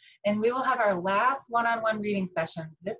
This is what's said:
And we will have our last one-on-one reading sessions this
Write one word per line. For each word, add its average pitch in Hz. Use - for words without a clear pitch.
And 208
we 226
will 262
have 262
our 196
last 202
one-on-one 233
reading 202
sessions 160
this 208